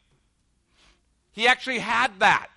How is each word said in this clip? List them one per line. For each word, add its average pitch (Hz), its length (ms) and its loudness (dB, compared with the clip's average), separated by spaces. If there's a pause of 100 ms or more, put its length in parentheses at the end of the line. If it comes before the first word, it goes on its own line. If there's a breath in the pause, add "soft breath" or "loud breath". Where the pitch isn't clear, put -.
(1300 soft breath)
He 226 140 -2
actually 247 320 0
had 226 400 -4
that 180 380 2